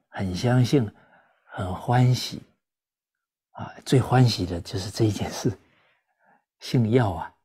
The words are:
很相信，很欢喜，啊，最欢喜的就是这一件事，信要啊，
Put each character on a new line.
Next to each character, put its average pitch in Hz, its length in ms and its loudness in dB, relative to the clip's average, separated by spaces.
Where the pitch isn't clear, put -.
很 92 260 -6
相 123 300 2
信， 117 260 0
很 95 300 -8
欢 123 400 2
喜， - 280 -8
啊， - 220 -14
最 135 160 4
欢 127 260 4
喜 98 200 0
的 87 140 -6
就 - 180 -8
是 95 120 -8
这 113 140 0
一 107 60 2
件 95 200 -4
事， - 280 -4
信 113 320 0
要 117 200 2
啊， 82 220 -10